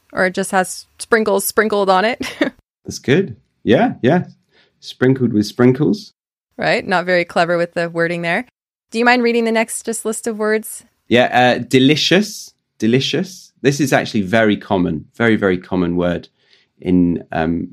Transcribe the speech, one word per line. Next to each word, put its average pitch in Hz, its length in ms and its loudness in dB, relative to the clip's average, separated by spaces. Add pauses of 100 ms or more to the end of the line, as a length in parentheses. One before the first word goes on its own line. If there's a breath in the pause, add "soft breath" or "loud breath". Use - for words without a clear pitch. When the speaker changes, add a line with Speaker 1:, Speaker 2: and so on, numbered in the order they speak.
(120)
Speaker 1:
or 190 140 0
it 185 80 -2
just 196 180 -6
has - 360 -4 (100)
sprinkles 214 480 0
sprinkled 208 440 0
on 185 160 2
it. 240 140 -4 (200)
<laughs> - 460 -12
Speaker 2:
That's - 140 -14
good. 151 360 0 (280)
Yeah, 156 380 2
yeah. 175 240 2 (540)
Sprinkled 131 540 0
with 104 120 2
sprinkles. 127 680 2 (440)
Speaker 1:
Right? 165 300 -2
Not 180 180 -2
very 180 200 0
clever 175 320 0
with 170 160 -4
the 170 160 -4
wording 170 340 -4
there. 180 220 -4 (440)
Do 220 100 -8
you 240 60 0
mind 247 160 4
reading 233 240 2
the 226 60 0
next 226 340 -4
just 226 200 -8
list 220 220 -6
of 214 120 -6
words? 214 440 -4 (240)
Speaker 2:
Yeah, 120 240 2
uh, 123 320 2
delicious. 151 880 2 (260)
Delicious. 135 720 -2 (100)
This 143 180 0
is 147 140 -2
actually 117 280 0
very 107 360 2
common, 87 480 -2 (100)
very, 113 200 2
very 98 220 0
common 90 380 -2
word 87 340 -2 (500)
in, 87 520 2
um, 82 420 -4